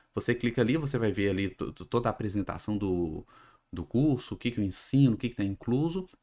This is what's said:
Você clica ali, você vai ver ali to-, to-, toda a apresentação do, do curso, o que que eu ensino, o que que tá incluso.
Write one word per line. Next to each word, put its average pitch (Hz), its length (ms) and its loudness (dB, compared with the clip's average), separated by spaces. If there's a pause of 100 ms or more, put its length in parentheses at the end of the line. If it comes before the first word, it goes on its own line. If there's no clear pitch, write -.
(160)
Você 110 180 0
clica 117 260 0
ali, 117 160 4
você 143 220 -2
vai 110 140 2
ver 98 180 2
ali 95 200 0
to-, - 220 -6
to-, - 140 -16
toda 117 240 0
a - 20 2
apresentação 104 640 -4
do, 87 480 0 (480)
do 90 120 -6
curso, 131 500 0
o 95 40 -6
que 123 120 -4
que 117 100 -2
eu 104 40 0
ensino, 120 500 4
o 110 40 0
que 117 120 -4
que - 60 -10
tá 104 80 -2
incluso. 147 640 -2 (140)